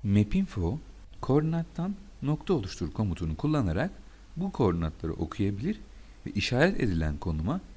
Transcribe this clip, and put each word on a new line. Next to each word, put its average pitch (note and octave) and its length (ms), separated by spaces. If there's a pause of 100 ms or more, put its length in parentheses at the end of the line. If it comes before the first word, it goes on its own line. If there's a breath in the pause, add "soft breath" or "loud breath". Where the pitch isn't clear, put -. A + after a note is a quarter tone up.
mapinfo G#2+ 760 (420)
koordinattan D3+ 720 (260)
nokta D3+ 320
oluştur F#2+ 380
komutunu E2+ 440
kullanarak C#3 560 (460 loud breath)
bu F#3+ 140
koordinatları E2+ 640
okuyabilir G2+ 680 (460 loud breath)
ve - 60
işaret D3+ 500
edilen D#2+ 360
konuma F2 440 (140)